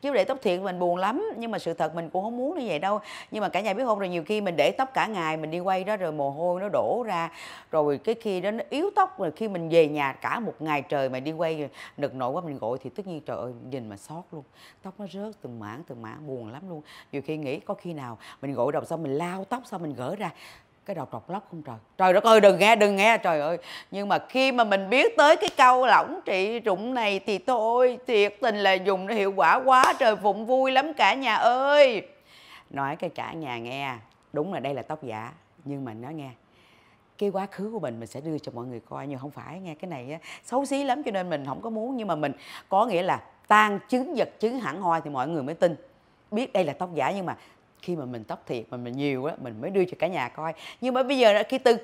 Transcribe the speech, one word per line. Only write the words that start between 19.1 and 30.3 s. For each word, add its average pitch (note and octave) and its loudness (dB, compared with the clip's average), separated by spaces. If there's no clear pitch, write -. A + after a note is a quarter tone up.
lau F3+ -6
tóc B3 -6
xong F3+ -10
mình D3+ -8
gỡ B2+ -6
ra, G3 -8
cái G3 -8
đầu C3+ -8
trọc A#2 -12
lóc G3 -8
không E3 -12
trời. B2+ -12
Trời F#3 6
đất G#3 6
ơi, A3 10
đừng F#3+ 10
nghe, G#3+ 8
đừng G#3 6
nghe, G#3+ 6
trời F3 0
ơi. D#3+ -2
Nhưng G3+ -6
mà E3 2
khi C4 2
mà B3 4
mình G3 0
biết D4 4
tới D#4 8
cái F4 -2
câu B3+ 8
lỏng A#3 4
trị G#3+ 0
rụng G#3+ -2
này G#3 0
thì G3+ -2
thôi, B3 2
thiệt G#3 4
tình A3+ 2
là G3 4
dùng F#3 0
nó G#3 -4
hiệu G3 0
quả F#3+ 6
quá C4 6
trời, A3+ 4
Phụng G3+ -2